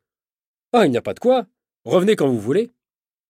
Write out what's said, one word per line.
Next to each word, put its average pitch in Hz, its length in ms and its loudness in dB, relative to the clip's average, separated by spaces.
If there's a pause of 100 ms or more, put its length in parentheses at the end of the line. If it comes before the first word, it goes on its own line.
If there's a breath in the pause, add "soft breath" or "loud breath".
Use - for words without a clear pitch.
(720)
Ah, 233 120 4
il 143 60 2
n'y 117 60 -2
a 107 60 -2
pas - 120 -8
de - 60 -14
quoi. 247 260 0 (380)
Revenez 185 320 0
quand 147 120 0
vous 120 120 -2
voulez. 160 320 -4 (580)